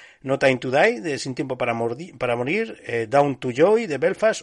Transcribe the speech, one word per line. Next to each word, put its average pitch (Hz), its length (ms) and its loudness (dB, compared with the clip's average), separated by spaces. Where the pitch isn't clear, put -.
no 131 160 -2
Time 135 180 4
to 127 140 -6
Die, 208 300 2
de 151 180 -4
Sin 135 160 -8
Tiempo 131 220 -4
para 123 160 -2
Mordi-, 120 440 -6
para 120 180 -2
Morir, 185 520 -4
eh, 113 220 -4
Down 139 280 4
to 131 180 -6
Joy, 208 320 4
de 143 100 -4
Belfast, 190 460 0